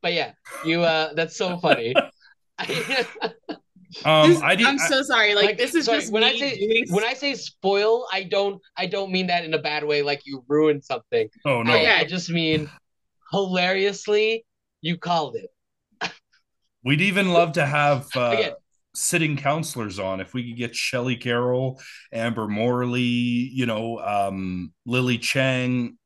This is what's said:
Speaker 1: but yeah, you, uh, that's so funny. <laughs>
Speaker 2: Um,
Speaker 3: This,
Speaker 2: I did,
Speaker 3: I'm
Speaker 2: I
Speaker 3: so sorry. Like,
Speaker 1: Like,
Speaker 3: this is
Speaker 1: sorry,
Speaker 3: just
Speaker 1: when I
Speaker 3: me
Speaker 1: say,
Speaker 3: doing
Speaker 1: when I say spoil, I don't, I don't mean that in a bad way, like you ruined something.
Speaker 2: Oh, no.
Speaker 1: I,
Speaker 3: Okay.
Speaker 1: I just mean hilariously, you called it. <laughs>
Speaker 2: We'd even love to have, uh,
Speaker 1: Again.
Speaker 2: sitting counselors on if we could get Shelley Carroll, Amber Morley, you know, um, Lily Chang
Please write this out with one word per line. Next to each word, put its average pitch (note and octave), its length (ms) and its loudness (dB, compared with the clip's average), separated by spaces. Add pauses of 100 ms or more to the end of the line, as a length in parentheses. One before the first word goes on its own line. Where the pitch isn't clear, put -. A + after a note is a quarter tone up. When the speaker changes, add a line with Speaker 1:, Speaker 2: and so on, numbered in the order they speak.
Speaker 1:
but F3 100 -2
yeah, D3+ 200 -4 (320)
you, E3 180 2
uh, D#3+ 320 2
that's D#3+ 220 -4
so F3+ 220 -2
funny. B2 360 2 (640)
<laughs> - 60 -8 (1400)
Speaker 2:
Um, D#3 260 6
Speaker 3:
This, E3+ 100 6
Speaker 2:
I E3 140 2
did, A3+ 140 4
Speaker 3:
I'm C#4 100 2
Speaker 2:
I E4 80 0
Speaker 3:
so C4+ 160 2
sorry. A3+ 320 2
Like, G3+ 120 4
Speaker 1:
Like, G#3 120 0
Speaker 3:
this C4+ 160 -2
is D#4 120 2
Speaker 1:
sorry, A3+ 120 2
Speaker 3:
just A#3 140 -4
Speaker 1:
when A3 100 2
I A#3+ 100 4
Speaker 3:
me A#3 60 -2
Speaker 1:
say, B3+ 220 -4
Speaker 3:
doing A3+ 300 2
Speaker 1:
when G3 120 2
I A#3+ 120 -2
say C#4 200 -4
spoil, G#3+ 800 0
I G3 100 -2
don't, G3 400 -2 (140)
I F#3 100 -4
don't G3 240 -4
mean F#3 160 0
that F3 180 0
in D#3+ 80 -6
a D#3 60 0
bad D3+ 240 -2
way, D3 200 0
like C#3+ 220 -2
you C#3 220 -12
ruined D3 380 2
something. A2+ 440 -2 (160)
Speaker 2:
Oh, B2 200 2
no. A#2+ 80 4
Speaker 1:
I, B2 60 6
Speaker 3:
Okay. D#3+ 140 4
Speaker 1:
I E3+ 120 4
just F3 260 -6
mean D#3 400 0 (600)
hilariously, G3 1120 0 (360)
you E3+ 160 -2
called D#3+ 380 -2
it. - 760 -12 (400)
<laughs> - 320 -20
Speaker 2:
We'd C#3+ 160 2
even F#3+ 320 2
love E3+ 220 4
to D#3 120 2
have, D3 480 2
uh, A#2+ 240 0
Speaker 1:
Again. - 140 -2 (420)
Speaker 2:
sitting D#3+ 420 0
counselors C3 640 -4
on F#2+ 220 -4
if F#2+ 140 -12
we A#2+ 140 -6
could A#2 80 -12
get A#2 200 -6
Shelley B2 400 -2
Carroll, B2+ 640 -2 (320)
Amber A2+ 340 -2
Morley, B2 560 0
you A#2+ 640 0
know, A2+ 320 -4
um, F#2+ 720 -4 (140)
Lily B2 320 0
Chang B2+ 880 -2